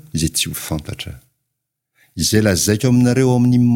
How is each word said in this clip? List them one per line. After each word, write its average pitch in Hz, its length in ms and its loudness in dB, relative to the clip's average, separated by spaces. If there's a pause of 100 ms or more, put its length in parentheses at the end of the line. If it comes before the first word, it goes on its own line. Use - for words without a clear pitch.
(140)
izay 80 160 -2
tsy - 200 -4
ho 78 60 -10
fantatra. - 580 -10 (1040)
Izay 107 300 0
lazaiko 104 420 0
aminareo 123 420 2
ao 123 100 2
amin'ny 123 200 2 (160)